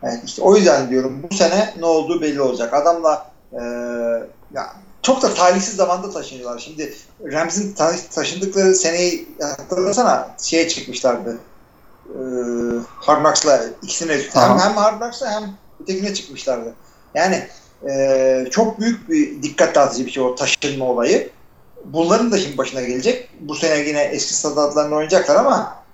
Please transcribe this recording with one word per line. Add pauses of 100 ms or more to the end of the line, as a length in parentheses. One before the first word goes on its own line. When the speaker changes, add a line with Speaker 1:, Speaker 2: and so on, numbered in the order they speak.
Speaker 1:
Evet,
işte
o
yüzden
diyorum
bu
sene
ne
olduğu
belli
olacak.
Adamla, (260)
e, (920)
ya, (400)
çok
da
talihsiz
zamanda
taşınıyorlar.
Şimdi (380)
Rams'in
ta-, (220)
taşındıkları
seneyi (300)
hatırlasana, (140)
şeye
çıkmışlardı. (760)
E, (760)
Hard
Knocks'la (220)
ikisine, (220)
Speaker 2:
Aha.
Speaker 1:
hem,
hem
Hard
Knocks'la
hem (400)
ötekine
çıkmışlardı. (400)
Yani, (480)
e,
çok
büyük
bir
dikkat
dağıtıcı
bir
şey
o
taşınma
olayı. (560)
Bunların
da
şimdi
başına
gelecek. (120)
Bu
sene (100)
yine
eski
standartlarında
oynayacaklar
ama (200)